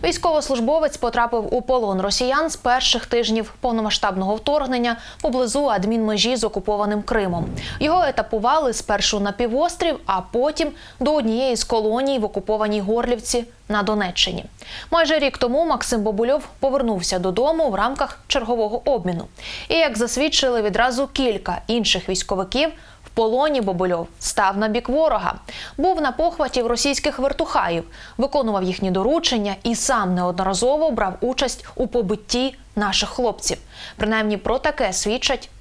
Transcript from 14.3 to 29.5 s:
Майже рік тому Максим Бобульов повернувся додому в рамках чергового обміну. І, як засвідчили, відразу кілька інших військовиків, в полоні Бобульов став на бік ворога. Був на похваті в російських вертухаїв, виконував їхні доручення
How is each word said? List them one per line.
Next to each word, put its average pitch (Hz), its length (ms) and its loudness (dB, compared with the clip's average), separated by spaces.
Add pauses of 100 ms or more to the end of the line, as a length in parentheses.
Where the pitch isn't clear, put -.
Майже 320 280 4
рік 277 200 2
тому 269 280 2
Максим 240 360 0
Бобульов 233 460 2 (120)
повернувся 233 580 0
додому 247 520 2
в 190 40 -2
рамках 262 520 -2
чергового 226 640 0
обміну. 180 340 -2 (440)
І, - 60 0
як 294 240 2
засвідчили, 247 640 0
відразу 240 440 2
кілька 202 600 -2
інших 214 420 0
військовиків, 190 600 0 (360)
в - 100 -20
полоні 247 460 2
Бобульов 180 480 0 (120)
став 196 380 0
на 214 100 0
бік 233 200 -2
ворога. 254 460 2 (420)
Був 339 240 2
на 277 120 0
похваті 311 500 0
в 226 40 0
російських 240 520 0
вертухаїв, 226 680 -2 (320)
виконував 226 460 0
їхні 185 280 -2
доручення 208 720 0